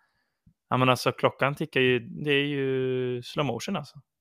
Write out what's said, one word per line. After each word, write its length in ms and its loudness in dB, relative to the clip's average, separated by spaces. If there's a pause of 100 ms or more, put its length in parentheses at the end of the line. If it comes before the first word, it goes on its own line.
(680)
ja, 80 2
men 120 4
alltså, 220 2
klockan 440 0
tickar 260 -2
ju, 180 4
det 320 -6
är 140 2
ju 800 -2
slow 220 -2
motion, 300 -4
alltså. 260 -10 (200)